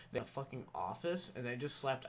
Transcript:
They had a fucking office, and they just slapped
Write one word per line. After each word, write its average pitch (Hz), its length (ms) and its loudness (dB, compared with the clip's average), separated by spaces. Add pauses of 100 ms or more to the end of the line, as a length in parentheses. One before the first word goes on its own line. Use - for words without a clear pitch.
(120)
They 123 80 2
had 120 80 -2
a - 40 -14
fucking 131 340 -4 (100)
office, 170 600 0
and 127 100 -2
they 123 100 0
just 143 240 2
slapped 131 300 2